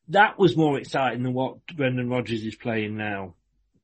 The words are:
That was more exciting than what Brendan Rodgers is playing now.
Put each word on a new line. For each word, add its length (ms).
That 300
was 180
more 220
exciting 440
than 120
what 240
Brendan 320
Rodgers 360
is 120
playing 400
now. 380